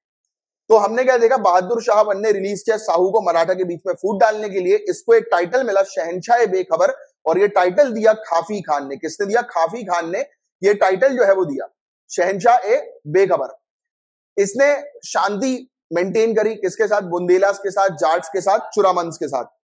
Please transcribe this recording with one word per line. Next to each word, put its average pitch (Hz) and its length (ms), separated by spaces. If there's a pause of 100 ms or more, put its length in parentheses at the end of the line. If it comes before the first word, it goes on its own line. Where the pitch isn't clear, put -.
(680)
तो 220 80
हमने 220 260
क्या 254 140
देखा, 233 200
बहादुर 190 460
शाह 214 180
वन 202 180
ने 214 120
release 196 300
किया 214 160
साहू 185 340
को 220 100
मराठा 170 320
के 180 100
बीच 175 240
में 175 60
फूट 196 260
डालने 214 300
के 190 100
लिए। 185 160
इसको 208 380
एक 226 180
title 175 320
मिला 196 200
शहनशाह 185 640
बेखबर, 185 500 (300)
और 165 140
ये 202 80
title 196 440
दिया 214 220
खाफी 185 480
खान 143 260
ने। 135 100
किसने - 300
दिया? 226 140
खाफी 208 420
खान 170 260
ने 190 100 (440)
ये 202 100
title 208 440
जो 240 60
है 196 100
वो 190 120
दिया, 135 240 (420)
शहनशाह 196 440
ए 247 520
बेखबर। 165 500 (800)
इसने 277 460 (220)
शांति 208 640 (240)
maintain 196 420
करी, 214 200
किसके 190 320
साथ? 208 140
बुंदेलास 180 580
के 196 120
साथ, 196 180
जाट्स 165 400
के 185 120
साथ, 196 180
चुरामंस 185 580
के 156 100
साथ, 127 160 (220)